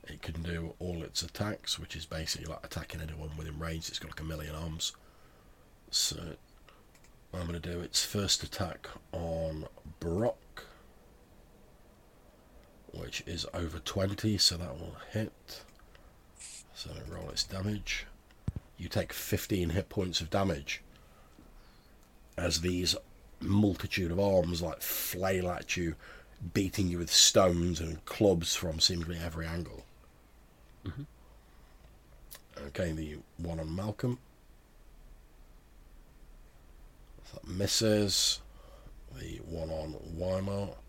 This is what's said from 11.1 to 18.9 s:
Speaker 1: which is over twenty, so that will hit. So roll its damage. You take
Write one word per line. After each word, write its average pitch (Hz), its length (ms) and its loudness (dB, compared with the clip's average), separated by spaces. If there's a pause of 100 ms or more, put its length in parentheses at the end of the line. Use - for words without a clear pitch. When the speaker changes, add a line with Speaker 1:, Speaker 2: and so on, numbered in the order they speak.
Speaker 1:
which - 340 -6
is 82 260 -4
over 80 240 -2
twenty, 98 600 0
so 87 180 6
that 85 220 -6
will 90 160 -8 (160)
hit. - 500 -4 (1120)
So - 160 -12 (180)
roll 85 220 -8
its - 140 -2
damage. 98 640 -2 (680)
You 87 140 -8
take 90 240 0